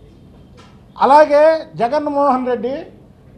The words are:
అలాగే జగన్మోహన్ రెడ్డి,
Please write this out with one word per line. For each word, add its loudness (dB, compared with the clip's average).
అలాగే 4
జగన్మోహన్ -2
రెడ్డి, -6